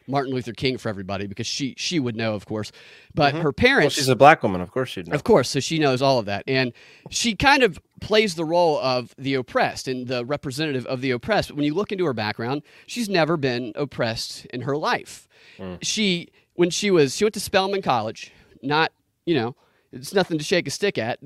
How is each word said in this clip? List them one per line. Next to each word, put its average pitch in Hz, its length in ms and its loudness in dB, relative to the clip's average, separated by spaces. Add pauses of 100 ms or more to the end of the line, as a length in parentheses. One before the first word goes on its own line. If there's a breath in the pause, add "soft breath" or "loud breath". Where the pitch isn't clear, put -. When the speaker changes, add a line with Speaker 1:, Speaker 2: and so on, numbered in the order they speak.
Speaker 1:
Martin 135 260 -2
Luther 120 180 -6
King 131 240 -2
for 117 120 -6
everybody, 98 400 -6
because 101 180 -8
she, 131 320 -6
she 175 220 -2
would 120 160 -2
know, 113 180 -2
of 101 120 -8
course. 107 260 -6 (420 loud breath)
But 143 200 4
Speaker 2:
Mm-hmm. 165 80 -4
Speaker 1:
her 147 100 2
parents 247 320 4
Speaker 2:
Well, 143 60 4 (120)
she's 131 60 2
a 127 80 4
black 135 260 10
woman. 95 180 0
Of 90 120 -8
course 127 160 -2
she'd 87 180 -10
know. 113 80 -4
Speaker 1:
Of 143 80 -4
course. 175 260 4
So 139 120 -2
she 165 180 -2
knows 135 240 2
all 135 160 4
of 107 80 -2
that. 101 220 -4
And 131 240 0 (380 loud breath)
she 226 260 -2
kind 277 260 4
of 196 160 2 (220)
plays 214 340 2
the 165 100 -4
role 160 360 2
of 123 360 -2
the 135 180 -4
oppressed 131 520 -2
and 127 220 -6
the 123 160 -4
representative 139 600 -4
of 131 140 -4
the 131 120 0
oppressed. 143 380 -2
But - 80 -14
when 147 60 0
you 147 100 0
look 208 180 -4
into 185 140 -2
her 143 60 0
background, 113 500 -4 (260 soft breath)
she's 240 200 -6
never 170 280 2
been 127 400 -2
oppressed 117 720 -4
in 123 160 -10
her 135 140 -2
life. 190 520 -6 (300 soft breath)
Speaker 2:
Mm. 185 240 -12
Speaker 1:
She, 190 480 0 (240)
when 175 160 2
she 202 200 0
was, 151 260 4
she - 80 2
went 214 100 2
to 202 60 -8
Spelman 196 420 0
College, 113 500 -4 (300 soft breath)
not, 151 280 2 (360)
you 170 100 2
know, 120 180 -2 (380)
it's 127 200 -14
nothing 180 260 0
to 147 60 -8
shake 170 220 0
a 143 60 -4
stick - 260 -2
at, 117 280 -4